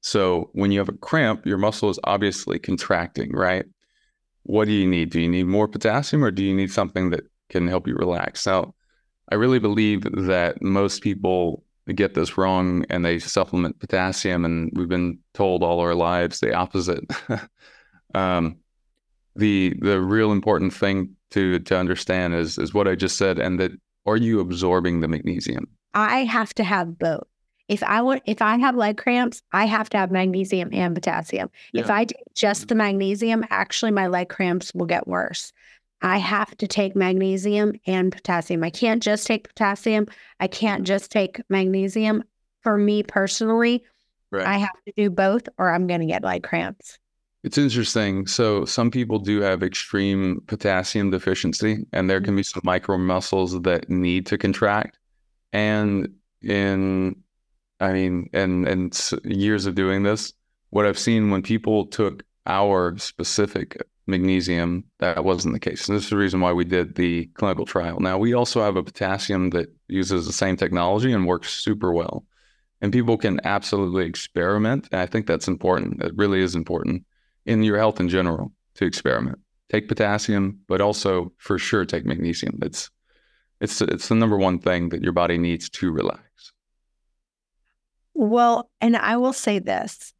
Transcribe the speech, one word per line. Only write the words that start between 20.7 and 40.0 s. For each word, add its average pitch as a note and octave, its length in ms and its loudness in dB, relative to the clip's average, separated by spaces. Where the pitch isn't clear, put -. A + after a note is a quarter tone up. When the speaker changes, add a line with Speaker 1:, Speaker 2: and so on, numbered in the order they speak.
Speaker 1:
thing G2 420 -2
to, F#2 300 2
to F#2 180 0
understand F2+ 560 -2
is, E2 240 -2
is - 160 -4
what G2+ 160 2
I F#2 60 2
just F#2 220 -2
said, F#2+ 220 2
and F2+ 200 0
that F#2 120 0
are A2 120 2
you A2+ 220 2
absorbing F2+ 600 2
the D#2+ 80 0
magnesium? - 600 -4
Speaker 2:
I A3+ 320 0
have A3+ 300 -2
to A3+ 100 0
have F3 340 -4
both. E3 280 -2
If G#3 160 -2
I A3 180 2
want, C4 240 0
if A3+ 160 -2
I A3 160 2
have B3+ 180 2
leg G#3+ 220 0
cramps, A#3+ 440 0
I G3+ 120 2
have G#3+ 260 0
to G#3+ 60 0
have F#3+ 140 2
magnesium F#3 640 0
and F3+ 200 0
potassium. E3+ 560 -4
If A#3 140 -2
Speaker 1:
Yeah. G#3 80 2
Speaker 2:
I A3+ 100 2
take - 180 -12
just G3+ 320 0
the A#3 80 0
magnesium, G#3 760 0
actually G3+ 420 0
my G3 160 2
leg F3+ 200 0
cramps F3+ 460 -2
will F3 140 -2
get - 200 -2
worse. - 460 -4
I F#3 160 2
have G3+ 400 -2
to G#3 100 -4
take F#3+ 280 -2
magnesium F#3+ 800 2
and F#3 260 2
potassium. E3+ 520 -2
I E3 80 -2
can't A3+ 300 0
just G#3+ 260 0
take A3 200 -2
potassium. G#3+ 600 0